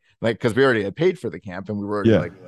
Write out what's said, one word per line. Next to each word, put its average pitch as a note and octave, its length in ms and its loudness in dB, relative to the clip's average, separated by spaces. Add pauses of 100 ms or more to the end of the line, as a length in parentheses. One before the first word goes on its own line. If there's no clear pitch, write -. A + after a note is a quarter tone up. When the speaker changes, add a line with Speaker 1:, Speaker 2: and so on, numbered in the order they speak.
(200)
Speaker 1:
Like, A2 180 -2
'cause A2+ 160 0
we B2+ 100 4
already A2+ 200 2
had F#2+ 100 -6
paid E3 240 0
for A#2 100 -6
the E2+ 120 -10
camp F#2 280 -12
and G#2+ 100 -4
we G2+ 60 -6
were G#2 120 -4
already, G#2 140 2
Speaker 2:
Yeah. G2 100 4
Speaker 1:
like, F2 120 -8 (160)